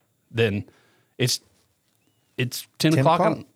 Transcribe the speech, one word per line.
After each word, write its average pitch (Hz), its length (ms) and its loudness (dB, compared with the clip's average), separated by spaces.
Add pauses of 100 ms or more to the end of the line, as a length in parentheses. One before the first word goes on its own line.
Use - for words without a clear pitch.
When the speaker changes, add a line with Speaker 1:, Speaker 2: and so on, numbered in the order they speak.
(300)
Speaker 1:
then 107 360 -2 (520)
it's, - 220 -2 (960)
it's - 300 -6 (120)
ten 156 120 2
Speaker 2:
Ten 160 80 2
Speaker 1:
o'clock 160 220 2
Speaker 2:
o'clock. 165 180 0
Speaker 1:
at, - 60 -18 (100)